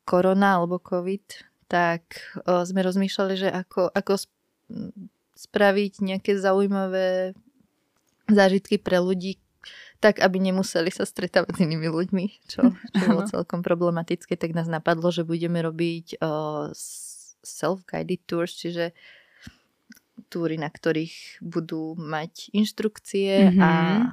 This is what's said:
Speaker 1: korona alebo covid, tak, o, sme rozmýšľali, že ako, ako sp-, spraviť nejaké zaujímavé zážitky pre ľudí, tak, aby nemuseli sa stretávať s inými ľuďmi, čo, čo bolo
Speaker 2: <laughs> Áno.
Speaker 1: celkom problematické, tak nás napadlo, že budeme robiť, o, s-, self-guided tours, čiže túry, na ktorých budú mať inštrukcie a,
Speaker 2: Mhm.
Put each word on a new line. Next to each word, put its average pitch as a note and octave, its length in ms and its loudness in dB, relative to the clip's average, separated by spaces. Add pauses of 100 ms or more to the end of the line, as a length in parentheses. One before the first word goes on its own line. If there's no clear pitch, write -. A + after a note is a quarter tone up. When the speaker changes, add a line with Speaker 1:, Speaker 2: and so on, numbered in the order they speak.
Speaker 1:
korona F#3+ 560 4
alebo F3 240 -2
covid, F#3 400 -4 (480)
tak, E3+ 480 0 (240)
o, F3 240 2
sme F#3 160 -2
rozmýšľali, F#3+ 540 0
že F#3+ 100 -4
ako, F3+ 480 -2
ako G3 240 0
sp-, - 160 -12 (1040)
spraviť G3+ 640 0
nejaké F#3+ 320 -2
zaujímavé F#3+ 1040 0 (880)
zážitky G3+ 560 4
pre F3+ 160 2
ľudí, F#3 400 -2 (600)
tak, G#3 180 6
aby F#3+ 240 2
nemuseli F#3 480 0
sa G3 160 -2
stretávať F3+ 480 0
s F3 80 -2
inými D#3+ 240 0
ľuďmi, F3 400 -2 (240)
čo, A#3+ 240 2
čo F#3+ 320 -2
bolo F#3+ 160 4
Speaker 2:
<laughs> - 0 -
Áno. G#3 80 -4
Speaker 1:
celkom F3 320 -4
problematické, F3 720 -2
tak E3+ 240 -4
nás E3 80 -2
napadlo, E3 480 0
že E3+ 80 -4
budeme E3 400 -2
robiť, E3 560 -4
o, D#3+ 140 -2 (400)
s-, - 680 -18
self-guided F3 840 -6
tours, E3+ 260 -4
čiže E3+ 460 -8 (1300)
túry, D#3+ 320 -4
na D3+ 80 -4
ktorých - 720 -6
budú D#3+ 560 -8
mať D#3 560 -10
inštrukcie G3 960 2
a, - 0 -
Speaker 2:
Mhm. F3+ 640 4